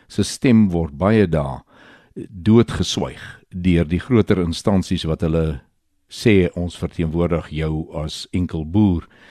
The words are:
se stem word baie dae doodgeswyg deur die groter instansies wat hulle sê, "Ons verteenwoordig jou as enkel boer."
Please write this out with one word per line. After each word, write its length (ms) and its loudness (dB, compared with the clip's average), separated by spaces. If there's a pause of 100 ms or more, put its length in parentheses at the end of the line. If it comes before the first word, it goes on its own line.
se 160 -4
stem 460 4
word 280 -2
baie 300 4
dae 340 -4 (680)
doodgeswyg 1200 0
deur 360 2
die 140 -2
groter 400 2
instansies 640 -2
wat 180 -4
hulle 400 -2 (480)
sê, 460 4
"Ons 220 -6
verteenwoordig 720 -2
jou 440 -4
as 380 -10
enkel 340 -4
boer." 420 2 (240)